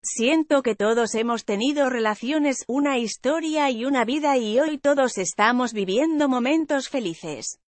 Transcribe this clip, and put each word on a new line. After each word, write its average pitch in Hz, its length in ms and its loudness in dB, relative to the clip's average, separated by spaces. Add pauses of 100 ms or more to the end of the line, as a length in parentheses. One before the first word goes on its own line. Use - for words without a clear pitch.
Siento 285 580 2
que 220 120 0
todos 226 400 0
hemos 233 300 -2
tenido 262 440 0
relaciones, 247 800 -2
una 277 300 0
historia 294 760 -2
y 233 140 -4
una 269 180 2
vida 285 320 0
y 226 240 2
hoy 311 180 0
todos 277 400 2
estamos 233 540 0
viviendo 269 560 0
momentos 269 640 0
felices. 165 800 -8